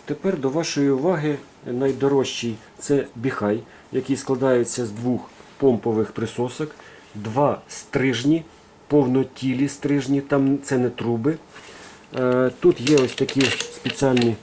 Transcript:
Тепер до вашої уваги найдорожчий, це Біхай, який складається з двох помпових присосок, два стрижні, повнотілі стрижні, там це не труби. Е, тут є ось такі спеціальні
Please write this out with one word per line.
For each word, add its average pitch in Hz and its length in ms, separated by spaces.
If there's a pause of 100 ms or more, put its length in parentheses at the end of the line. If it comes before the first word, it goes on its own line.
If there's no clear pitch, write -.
Тепер 180 340
до 135 100
вашої 143 420
уваги 151 460 (300)
найдорожчий, 127 880 (220)
це 139 280 (100)
Біхай, 117 440 (320)
який 131 240
складається 123 720
з 104 40
двох 117 300 (380)
помпових 113 540
присосок, 123 580 (440)
два 113 540
стрижні, 135 760 (440)
повнотілі 131 800
стрижні, 139 520
там 139 420
це 135 160
не 123 120
труби. 117 460 (800)
Е, 127 340 (100)
тут 175 200
є 143 160
ось 127 180
такі - 260 (340)
спеціальні 123 680